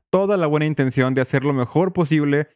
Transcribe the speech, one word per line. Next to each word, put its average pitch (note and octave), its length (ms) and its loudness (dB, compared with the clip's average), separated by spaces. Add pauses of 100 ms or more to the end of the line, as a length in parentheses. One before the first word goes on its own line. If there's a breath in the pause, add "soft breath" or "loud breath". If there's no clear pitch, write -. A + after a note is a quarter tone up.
toda G3 280 2
la E3 100 0
buena D3+ 200 0
intención C3 480 0
de C3+ 60 2
hacer B2+ 220 -2
lo C#3+ 100 0
mejor D3+ 380 0
posible D3 640 0